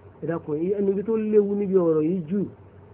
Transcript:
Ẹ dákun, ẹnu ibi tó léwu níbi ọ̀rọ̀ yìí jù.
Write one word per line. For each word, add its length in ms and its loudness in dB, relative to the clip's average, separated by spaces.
Ẹ 40 -8
dákun, 320 -4
ẹnu 340 0
ibi 100 -2
tó 140 -2
léwu 380 2
níbi 200 0
ọ̀rọ̀ 280 4
yìí 260 0
jù. 160 -2